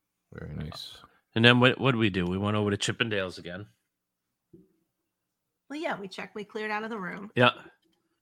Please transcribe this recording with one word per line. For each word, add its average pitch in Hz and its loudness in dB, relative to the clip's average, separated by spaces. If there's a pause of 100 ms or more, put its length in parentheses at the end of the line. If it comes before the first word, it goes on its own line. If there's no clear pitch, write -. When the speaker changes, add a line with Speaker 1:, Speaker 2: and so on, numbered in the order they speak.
(320)
Speaker 1:
Very 78 -12
nice. 78 -12 (380)
Speaker 2:
And 113 2
then 123 8
what, 123 6
what 131 2
did 113 0
we 110 4
do? 90 0
We 90 -2
went 104 0
over 104 2
to 104 0
Chippendales 104 -4
again. 87 -12 (2000)
Speaker 3:
Well, 294 -10
yeah, 277 -6
we 196 -12
checked. 196 -12
We 208 -10
cleared 214 -8
out 214 -4
of 220 -8
the 226 -8
room. 180 -10
Speaker 2:
Yeah. 123 6 (720)